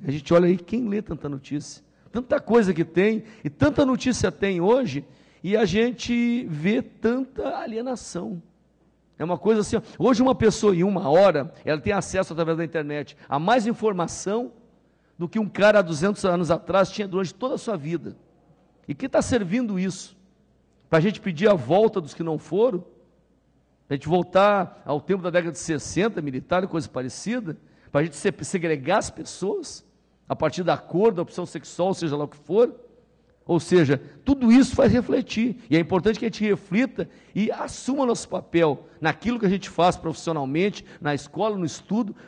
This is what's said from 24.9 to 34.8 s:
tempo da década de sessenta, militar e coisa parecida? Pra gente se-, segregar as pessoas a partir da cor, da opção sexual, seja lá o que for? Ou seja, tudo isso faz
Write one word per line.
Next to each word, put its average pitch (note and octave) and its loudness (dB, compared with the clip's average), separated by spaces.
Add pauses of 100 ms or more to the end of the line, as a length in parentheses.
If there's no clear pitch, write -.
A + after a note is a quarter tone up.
tempo F#3 -2
da F3 -4
década E3 0
de - -14
sessenta, F#3 -4
militar D3 -2
e - -4
coisa D#3+ -6
parecida? D#3+ -8 (360)
Pra C#3+ 2
gente E3+ -6
se-, - -2
segregar D#3+ -2
as - -4
pessoas - -10 (420)
a B2+ -6
partir D#3+ -2
da D#3+ 2
cor, G3 2
da E3+ -2
opção F3 -8
sexual, F3 -4
seja D3+ -4
lá D3 -4
o C#3+ -6
que - -20
for? A#3 0 (720)
Ou E3 0
seja, C#3+ 4 (220)
tudo C4 4
isso B3+ 6
faz A#3 4